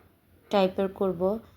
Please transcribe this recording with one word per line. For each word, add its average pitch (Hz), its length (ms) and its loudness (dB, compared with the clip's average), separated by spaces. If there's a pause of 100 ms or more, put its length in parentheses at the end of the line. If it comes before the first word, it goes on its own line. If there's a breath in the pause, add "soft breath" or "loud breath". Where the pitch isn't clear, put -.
(500)
টাইপের 190 380 2
করব। 190 520 -2 (180 soft breath)